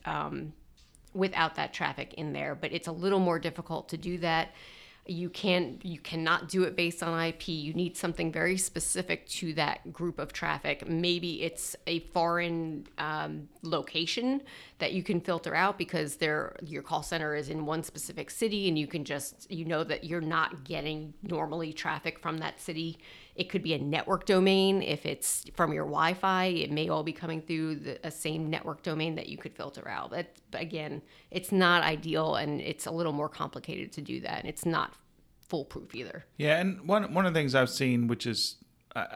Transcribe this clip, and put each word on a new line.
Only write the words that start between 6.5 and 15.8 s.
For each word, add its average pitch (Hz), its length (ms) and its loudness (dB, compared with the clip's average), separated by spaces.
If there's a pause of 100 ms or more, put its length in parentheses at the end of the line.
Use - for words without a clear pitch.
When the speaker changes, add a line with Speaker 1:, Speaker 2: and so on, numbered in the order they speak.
Speaker 1:
it 151 100 2
based 170 260 0
on 165 140 0
I 165 240 2
P. - 140 -6
You 156 200 -4
need 175 240 0
something 165 360 0
very 170 240 2
specific 180 720 -2
to 165 240 -4
that 147 400 -2
group 175 260 -4
of - 140 -6
traffic. 151 560 -2
Maybe 175 560 0
it's - 320 -6 (100)
a 170 220 0
foreign, 170 800 0 (100)
um, 156 500 -4 (140)
location 170 800 0 (360)
that - 140 0
you 185 120 0
can 175 160 2
filter 170 340 -2
out 190 240 2
because 160 380 -2